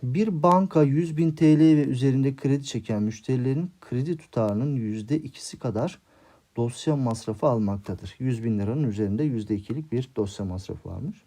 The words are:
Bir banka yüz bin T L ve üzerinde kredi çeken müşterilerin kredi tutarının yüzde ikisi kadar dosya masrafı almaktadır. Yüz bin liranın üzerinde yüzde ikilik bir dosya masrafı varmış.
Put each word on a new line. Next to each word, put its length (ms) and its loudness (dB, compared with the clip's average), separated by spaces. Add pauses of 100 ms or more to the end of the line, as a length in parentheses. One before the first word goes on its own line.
Bir 400 0
banka 400 6
yüz 340 2
bin 140 2
T 260 6
L 20 4
ve 260 6
üzerinde 500 2
kredi 280 0
çeken 400 -4
müşterilerin 680 -2 (100)
kredi 360 -4
tutarının 580 -2
yüzde 440 -4
ikisi 400 -14
kadar 400 -4 (580)
dosya 380 -2
masrafı 520 -2
almaktadır. 720 -2
Yüz 240 -2
bin 160 0
liranın 240 -2
üzerinde 400 -2
yüzde 320 -2
ikilik 360 -8
bir 240 -4
dosya 300 -4
masrafı 440 -8
varmış. 380 -10